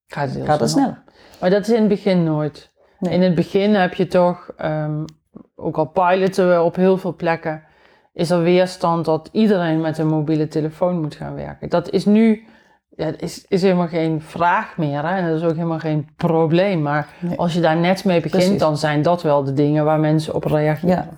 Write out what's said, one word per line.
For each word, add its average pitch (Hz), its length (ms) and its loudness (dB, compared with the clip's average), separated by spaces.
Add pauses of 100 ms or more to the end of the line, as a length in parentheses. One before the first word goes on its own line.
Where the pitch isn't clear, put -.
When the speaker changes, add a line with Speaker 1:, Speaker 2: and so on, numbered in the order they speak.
Speaker 1:
Gaat 147 200 -6
het 135 80 -8
heel 135 100 -8
Speaker 2:
gaat 151 160 0
het - 100 0
Speaker 1:
snel. 269 140 2
Speaker 2:
sneller. - 180 -6 (380)
Speaker 1:
Maar 185 100 0
dat 202 100 4
is 196 80 -4
in 226 120 2
het 214 80 4
begin 190 360 2
nooit. 151 480 -4 (260)
Speaker 2:
Nee. 175 160 -4
Speaker 1:
In 180 80 2
het 180 120 4
begin 196 400 2
heb 180 200 2
je 180 120 -2
toch, 180 500 0
ehm, 156 480 -4 (520)
ook - 220 -8
al 156 80 -2
piloten 185 680 2
we 170 80 4
op 175 140 0
heel 185 200 4
veel 185 180 -6
plekken, 165 480 -4 (500)
is 170 180 -4
er 175 120 2
weerstand 180 600 2
dat 160 280 -2
iedereen 175 480 2
met 156 180 -2
een 160 80 0
mobiele 156 420 0
telefoon 160 520 -2
moet 151 140 -6
gaan 143 200 -12
werken. 143 340 -12
Dat 170 220 -2
is 185 140 -2
nu, 220 400 4 (520)
ja, 160 200 -6
is, - 320 -12
is 180 140 0
helemaal 180 260 2
geen 160 320 -2
vraag 175 560 -2
meer, 147 320 -4
hè? 185 80 -2
En 180 120 -2
dat 160 140 0
is - 60 -4
ook 160 60 0
helemaal 165 240 -4
geen 151 380 -4
probleem. 165 680 2
Maar 147 260 -2 (120)
Speaker 2:
Nee. 175 180 -6
Speaker 1:
als 170 160 -2
je 170 60 0
daar 160 160 2
net 180 280 0
mee 175 160 2
begint, 180 220 0
Speaker 2:
Precies. 185 180 2
Speaker 1:
dan 156 160 2
zijn 151 260 0
dat 175 200 2
wel 143 220 2
de 139 80 -4
dingen 151 320 2
waar 156 160 2
mensen 156 340 0
op - 100 -4
reageren. 156 520 0
Speaker 2:
Ja, - 220 -6